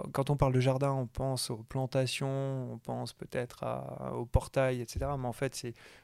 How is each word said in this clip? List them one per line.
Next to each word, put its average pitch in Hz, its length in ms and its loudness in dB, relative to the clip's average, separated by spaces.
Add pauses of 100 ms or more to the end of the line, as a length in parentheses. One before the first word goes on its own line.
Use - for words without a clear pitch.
(120)
quand 135 160 2
on 143 80 4
parle 135 160 6
de 127 80 6
jardin, 135 320 4
on 135 140 0
pense 131 420 -2
aux 113 180 -6
plantations, 135 1040 0
on 117 60 -8
pense 120 380 -6
peut-être - 500 -6
à, 127 480 -4
au 120 140 -4
portail, 131 560 2
et - 40 -8
cetera. 139 300 -4
Mais 127 100 -4
en 120 60 -2
fait, 135 220 -4
c'est 120 180 -8 (320)